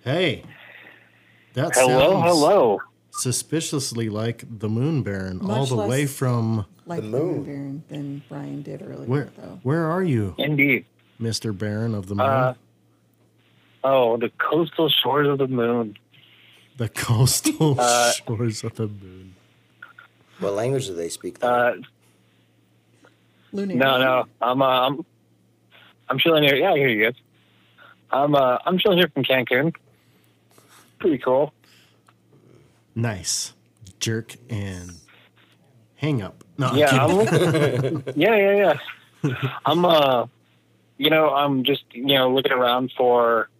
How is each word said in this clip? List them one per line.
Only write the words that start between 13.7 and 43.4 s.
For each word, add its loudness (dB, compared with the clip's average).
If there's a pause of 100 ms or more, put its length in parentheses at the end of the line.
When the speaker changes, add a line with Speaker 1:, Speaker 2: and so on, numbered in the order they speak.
Speaker 2:
oh, 4
the -2
coastal 0
shores 2
of 0
the 0
moon. -2 (800)
Speaker 1:
The -4
coastal 0
Speaker 2:
Uh, 4
Speaker 1:
<laughs> 0
shores -6
of -10
the -6
moon. -18 (1040)
Speaker 4:
What -2
language -2
do -10
they -6
speak -12
there? 0
Speaker 2:
Uh, 2 (1800)
Speaker 3:
Lunarian? -4
Speaker 2:
no, 4
no. 2 (160)
I'm, 0
uh, 2
I'm, -6 (1040)
I'm -2
chilling 4
here. 4
Yeah, 2
I 2
hear 2
you 2
guys. 0 (960)
I'm, 2
uh, 4
I'm 0
chilling 2
here 2
from -2
Cancun. 0 (1200)
Pretty 0
cool. 0 (1400)
Speaker 1:
Nice. -6 (460)
Jerk -6 (140)
and -10 (1040)
hang -2
up. -14 (140)
No, 0
I'm 0
Speaker 2:
Yeah, 4
Speaker 1:
kidding. 2
Speaker 2:
I'm, -8
<laughs> -8
yeah, 4
yeah, 4 (500)
yeah. -2 (140)
I'm, 2
uh, 4 (680)
you 2
know, 4
I'm 2
just, 0
you -2
know, 4
looking 0
around 0
for 2 (100)